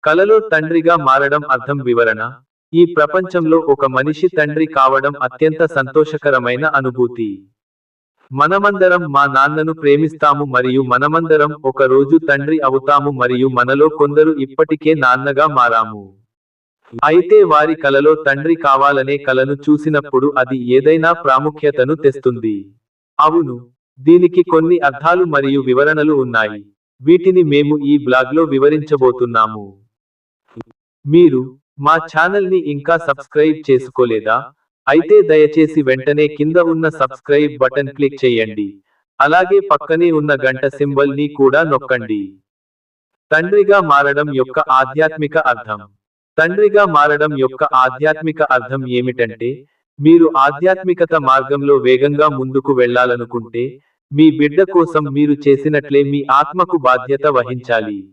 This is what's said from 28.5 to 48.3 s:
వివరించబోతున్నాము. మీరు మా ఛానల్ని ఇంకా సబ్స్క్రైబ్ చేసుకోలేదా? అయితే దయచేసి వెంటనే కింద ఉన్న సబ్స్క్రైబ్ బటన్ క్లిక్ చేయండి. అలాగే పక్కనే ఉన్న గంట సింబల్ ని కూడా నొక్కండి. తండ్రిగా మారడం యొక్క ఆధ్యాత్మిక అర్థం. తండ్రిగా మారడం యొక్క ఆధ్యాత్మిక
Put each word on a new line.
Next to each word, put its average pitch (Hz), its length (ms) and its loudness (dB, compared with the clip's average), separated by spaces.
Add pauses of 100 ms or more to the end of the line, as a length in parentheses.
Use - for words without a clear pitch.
వివరించబోతున్నాము. 127 1120 0 (1400)
మీరు 147 340 4 (460)
మా 151 80 4 (160)
ఛానల్ని 185 480 0 (160)
ఇంకా 143 220 -2 (120)
సబ్స్క్రైబ్ 151 500 0 (120)
చేసుకోలేదా? 120 640 0 (560)
అయితే 165 240 4 (140)
దయచేసి 151 580 2
వెంటనే 143 380 0 (100)
కింద 151 200 -2
ఉన్న 165 320 0
సబ్స్క్రైబ్ 147 760 -2
బటన్ 135 340 -2
క్లిక్ 139 280 -2
చేయండి. 110 440 -2 (580)
అలాగే 185 320 2 (140)
పక్కనే 170 380 0 (100)
ఉన్న 147 120 -2 (140)
గంట 131 200 -2 (120)
సింబల్ 143 420 0
ని 147 60 -2 (140)
కూడా 139 220 4 (100)
నొక్కండి. 123 500 -4 (1120)
తండ్రిగా 196 480 2
మారడం 143 500 0 (100)
యొక్క 127 180 -4 (200)
ఆధ్యాత్మిక 151 580 -2 (160)
అర్థం. 110 280 -8 (580)
తండ్రిగా 202 460 2 (120)
మారడం 147 480 0
యొక్క 131 200 -2 (200)
ఆధ్యాత్మిక 156 580 -2 (140)